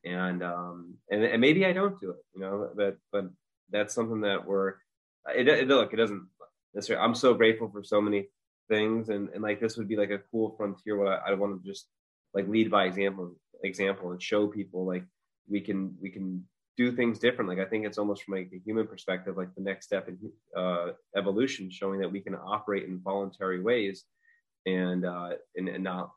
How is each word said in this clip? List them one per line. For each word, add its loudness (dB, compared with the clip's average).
And, -2
um, -8
and, 4
and 4
maybe 6
I 4
don't 0
do -6
it, -14
you -10
know, -4
but, 2
but 0
that's 0
something 0
that 0
we're, 0
it, 6
it, 6
look, 6
it 0
doesn't 2
necessarily, 0
I'm 4
so 8
grateful 2
for -12
so 2
many 0
things. 2
And, -2
and, -8
like, 0
this -2
would -4
be, -2
like, 2
a -2
cool 0
frontier -4
where 2
I, 0
I 4
wanna -2
just, -12
like, 0
lead 4
by 6
example, -2
example -2
and -10
show 2
people, -4
like, -2
we 0
can, -4
we -10
can -6
do 2
things 0
different. 2
Like, -2
I 0
think -2
it's -6
almost -2
from, -6
like, -6
the -14
human -2
perspective, -6
like, -6
the -10
next -4
step -2
in, -14
uh, 0
evolution, 0
showing -4
that -2
we -4
can -6
operate -2
in -8
voluntary -2
ways 0
and, 0
uh, -6
and, -4
and -6
not -6